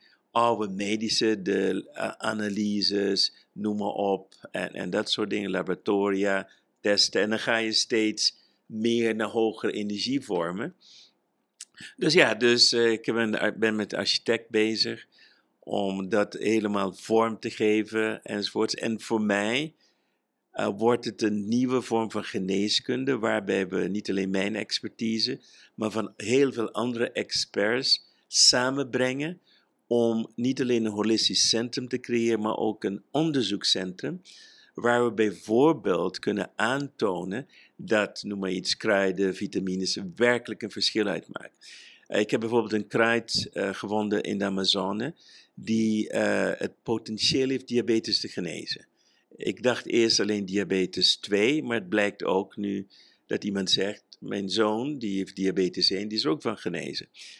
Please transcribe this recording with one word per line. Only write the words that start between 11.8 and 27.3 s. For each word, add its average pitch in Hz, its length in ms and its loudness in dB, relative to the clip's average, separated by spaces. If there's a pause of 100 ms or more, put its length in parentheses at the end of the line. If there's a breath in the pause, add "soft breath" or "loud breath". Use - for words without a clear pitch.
Dus 165 160 2
ja, 143 220 6
dus, 120 380 6
eh, 117 200 4
ik 110 120 -2
ben, 110 540 0
ben 110 180 0
met 104 140 -4
de - 60 -4
architect - 540 0
bezig 110 560 0 (520 soft breath)
om 98 500 -2
dat 104 240 2
helemaal 101 600 0
vorm 110 460 2
te 113 120 -6
geven 110 720 0
enzovoorts. 107 500 -2
En 113 260 -4
voor 113 200 -2
mij, 107 540 0 (760)
eh, 107 260 -2
wordt 117 280 2
het 113 180 -8
een 104 260 0
nieuwe 123 340 2
vorm 113 280 -2
van 104 140 -4
geneeskunde, 110 960 -2
waarbij 104 500 0
we 92 200 -2
niet 101 220 -4
alleen 98 200 0
mijn 98 260 0
expertise, 113 840 -4 (340 loud breath)
maar 110 160 -2
van 101 260 -4
heel 127 360 2
veel 113 200 -4
andere 117 380 -2
experts - 920 0 (240 soft breath)